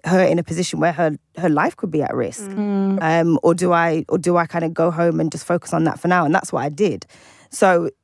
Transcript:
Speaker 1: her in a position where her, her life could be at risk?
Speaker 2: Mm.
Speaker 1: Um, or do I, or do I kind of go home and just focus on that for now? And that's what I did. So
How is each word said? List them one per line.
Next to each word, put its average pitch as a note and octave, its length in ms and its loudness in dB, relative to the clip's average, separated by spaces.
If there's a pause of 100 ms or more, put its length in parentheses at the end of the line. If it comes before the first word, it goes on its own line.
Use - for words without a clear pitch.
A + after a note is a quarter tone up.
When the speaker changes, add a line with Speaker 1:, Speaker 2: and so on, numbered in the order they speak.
Speaker 1:
her F#3 200 2
in E3+ 160 2
a - 20 -6
position E3 380 -4
where E3 120 2
her, D3+ 200 0 (240)
her F3 120 -2
life D#3+ 280 0
could F#3+ 160 -6
be D3 100 0
at - 100 -4
risk? - 380 -4
Speaker 2:
Mm. G3 500 0
Speaker 1:
Um, E3 440 2
or E3+ 100 4
do F3+ 180 0
I, E3 360 2
or D#3+ 100 0
do F3 180 0
I E3+ 100 2
kind E3+ 180 -4
of E3 100 -4
go E3 160 2
home E3 300 0
and D#3+ 100 0
just - 160 -12
focus - 260 -4
on E3 120 0
that - 160 -2
for - 80 -2
now? F3+ 160 2
And D3 100 2
that's F#3+ 180 -2
what B2+ 120 -2
I D3 40 -2
did. D3 380 -2 (440)
So F3 380 2 (160)